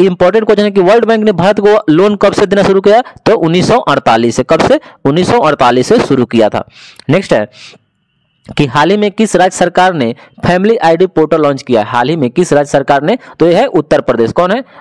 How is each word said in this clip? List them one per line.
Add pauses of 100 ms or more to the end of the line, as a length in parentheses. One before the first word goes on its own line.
important
question
है
कि
World
Bank
ने
भारत
को
loan
कब
से
देना
शुरू
किया?
तो
उन्नीस
सौ
अड़तालीस
से।
कब
से? (240)
उन्नीस
सौ
अड़तालीस
से
शुरू
किया
था। (420)
Next
है (1040)
कि
हाल
ही
में
किस
राज्य
सरकार
ने (320)
Family
आईडी
portal
launch
किया
है?
हाल
ही
में
किस
राज्य
सरकार
ने? (200)
तो
यह
है
उत्तर
प्रदेश।
कौन
है? (160)